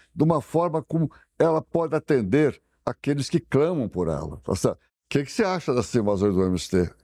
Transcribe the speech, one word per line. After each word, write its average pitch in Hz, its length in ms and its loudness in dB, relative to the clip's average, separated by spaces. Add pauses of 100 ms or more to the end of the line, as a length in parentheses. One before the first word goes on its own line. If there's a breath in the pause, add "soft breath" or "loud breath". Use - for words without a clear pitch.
(120)
de - 120 0
uma 160 160 2
forma 160 420 -2
como 160 260 -2 (300 soft breath)
ela 160 240 2
pode 165 320 -2
atender 135 680 0 (240)
aqueles 143 460 -4
que 170 80 0
clamam 139 500 0
por 90 200 -2
ela, 78 340 -6
tá - 140 -2
certo? 104 220 -2
O - 20 -20 (280)
que 143 160 0
que 131 60 -12
você - 140 0
acha 185 280 -2
dessas 120 220 -2
invasões 104 400 2
do 92 80 2
M 92 140 0
S - 120 -8
T? 90 240 0 (120)